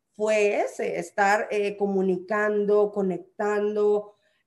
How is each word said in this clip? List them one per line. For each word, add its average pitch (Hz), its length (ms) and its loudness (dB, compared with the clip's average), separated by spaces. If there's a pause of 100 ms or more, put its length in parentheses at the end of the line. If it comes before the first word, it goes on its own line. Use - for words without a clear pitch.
(120)
fue 214 500 0
ese, 220 380 -4
estar, 196 520 0
eh, 202 260 -2
comunicando, 202 1120 0
conectando, 208 1200 -2 (300)